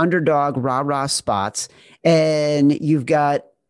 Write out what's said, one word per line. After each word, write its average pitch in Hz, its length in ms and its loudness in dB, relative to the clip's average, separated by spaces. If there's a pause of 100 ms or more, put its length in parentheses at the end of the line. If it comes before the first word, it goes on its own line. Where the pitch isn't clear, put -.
underdog 156 560 0
rah-rah 135 500 -2
spots, 104 640 -4 (340)
and 151 800 2
you've 147 260 0
got 147 380 0 (260)